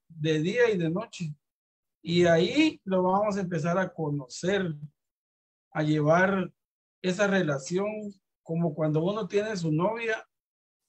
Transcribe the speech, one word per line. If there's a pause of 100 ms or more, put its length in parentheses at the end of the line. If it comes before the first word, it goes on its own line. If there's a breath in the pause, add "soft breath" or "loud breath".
de
día
y
de
noche. (680)
Y
ahí
lo
vamos
a
empezar
a
conocer, (1000)
a
llevar (520)
esa
relación (560)
como
cuando
uno
tiene
su
novia. (640)